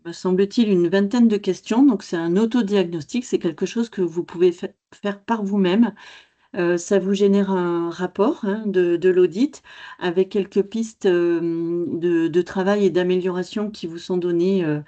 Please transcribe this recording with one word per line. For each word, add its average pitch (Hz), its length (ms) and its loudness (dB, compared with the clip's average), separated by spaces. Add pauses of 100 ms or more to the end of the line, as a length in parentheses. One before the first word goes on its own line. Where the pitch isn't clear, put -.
me 170 100 -10
semble-t-il, 196 540 0
une 175 200 4
vingtaine 202 400 4
de 208 100 2
questions. 202 460 0
Donc, 233 180 4
c'est - 160 -6
un 170 200 0
autodiagnostic, 202 840 0
c'est - 140 -14
quelque 175 300 -4
chose 226 220 -4
que - 120 -6
vous 170 220 -4
pouvez 175 280 0
fa-, 185 180 -8 (300)
faire 202 220 -8
par 226 220 -4
vous-même. 196 500 2 (640)
Euh, 175 220 0
ça 196 220 2
vous 190 160 0
génère 196 340 2
un 170 400 -2
rapport, 196 560 -2
hein, 208 220 -4
de, 175 280 0
de 175 140 2
l'audit 180 540 0 (340)
avec 185 320 -2
quelques 196 320 -2
pistes, 220 460 -4
euh, 170 800 0
de, 165 400 0
de 165 160 0
travail 202 420 0
et 185 60 4
d'amélioration 180 800 -2
qui 185 160 -10
vous 165 100 -12
sont 180 200 -4
données, 175 460 0
euh, 151 240 0